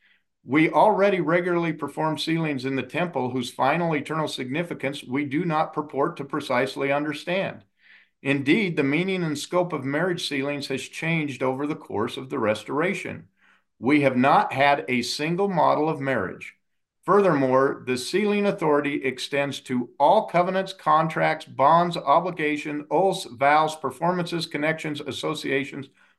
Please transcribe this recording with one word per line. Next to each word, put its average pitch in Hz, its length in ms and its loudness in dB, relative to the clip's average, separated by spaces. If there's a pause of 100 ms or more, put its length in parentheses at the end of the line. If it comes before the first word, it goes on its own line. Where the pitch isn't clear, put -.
(440)
We 151 260 4
already 196 500 4
regularly 170 540 0
perform 156 420 -4
sealings 151 480 -2
in 135 120 -2
the 127 60 -2
temple 139 480 -4
whose 123 200 -4
final 160 440 0
eternal 151 340 -4
significance 143 760 -6
we 143 220 -4
do 143 180 -2
not 156 300 -2
purport 147 420 -2
to 139 80 -8
precisely 135 640 -2
understand. 147 720 -4 (580)
Indeed, 147 540 2
the 151 60 0
meaning 175 400 0
and 151 160 -2
scope 175 340 -2
of 139 120 -6
marriage 165 440 -2
sealings 143 400 -4
has 135 140 -4
changed 151 600 -4
over 131 240 -2
the 147 100 -4
course 113 400 -4
of 131 140 -12
the 147 80 -4
Restoration. 127 880 -4 (500)
We 143 220 4
have 135 160 4
not 151 360 4
had 139 360 4
a 127 140 0
single 170 460 -2
model 147 400 2
of 156 120 -2
marriage. 123 560 -4 (480)
Furthermore, 143 840 4
the 127 100 0
sealing 202 480 0
authority 147 600 0
extends 139 560 -2
to 123 280 -4 (100)
all 180 280 4
covenants, 185 460 0
contracts, 160 720 0
bonds, 160 500 4
obligation, 151 920 0
oaths, 180 340 2
vows, 147 520 2
performances, 170 720 -2
connections, 156 540 -4
associations, 143 880 -4 (300)